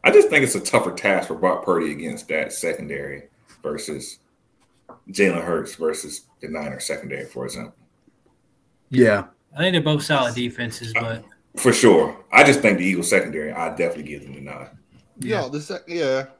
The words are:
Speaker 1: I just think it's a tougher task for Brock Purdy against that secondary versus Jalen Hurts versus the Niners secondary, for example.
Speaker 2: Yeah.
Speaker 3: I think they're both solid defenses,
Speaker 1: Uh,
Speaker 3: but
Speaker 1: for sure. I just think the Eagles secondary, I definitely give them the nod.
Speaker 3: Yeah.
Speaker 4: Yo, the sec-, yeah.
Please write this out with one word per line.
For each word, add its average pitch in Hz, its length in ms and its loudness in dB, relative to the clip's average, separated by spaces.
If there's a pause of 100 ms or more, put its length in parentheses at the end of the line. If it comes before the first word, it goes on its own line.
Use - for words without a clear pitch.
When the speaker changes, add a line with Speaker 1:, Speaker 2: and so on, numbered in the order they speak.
Speaker 1:
I 175 80 4
just - 180 8
think 147 140 2
it's - 120 0
a - 40 -2
tougher - 320 0
task 95 380 0
for 82 60 -6
Brock 82 300 0
Purdy 85 260 0
against 76 360 -10
that 78 260 -4
secondary 71 720 -8 (400)
versus 73 560 -10 (920)
Jalen 92 340 2
Hurts 80 320 -4
versus - 500 -6 (160)
the 76 80 -12
Niners 73 360 -8
secondary, 69 400 -8
for 62 200 -10
example. 60 280 -10 (1160)
Speaker 2:
Yeah. 110 340 6 (300)
Speaker 3:
I 143 40 -14
think 180 160 0
they're 165 80 2
both 147 220 0
solid 127 320 0
defenses, 120 600 -6
Speaker 1:
Uh, 117 60 -2
Speaker 3:
but 113 240 -8 (340)
Speaker 1:
for 120 140 6
sure. 87 580 6
I 131 120 8
just 143 180 6
think 104 160 4
the 90 80 -2
Eagles 87 240 0
secondary, 76 420 0
I 80 240 -6
definitely 85 280 -4
give 73 200 -14
them 69 120 -18
the 69 60 -20
nod. 71 280 -16 (500)
Speaker 3:
Yeah. 202 220 -4
Speaker 4:
Yo, 127 80 -6
the 147 100 -8
sec-, 165 280 -10
yeah. 135 400 -2 (120)